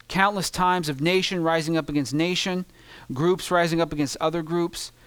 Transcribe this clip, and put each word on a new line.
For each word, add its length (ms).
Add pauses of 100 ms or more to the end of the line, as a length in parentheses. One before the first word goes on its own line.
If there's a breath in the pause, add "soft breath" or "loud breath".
countless 440
times 360
of 140
nation 400
rising 360
up 120
against 240
nation, 520 (460 loud breath)
groups 380
rising 320
up 100
against 280
other 240
groups. 480 (160 loud breath)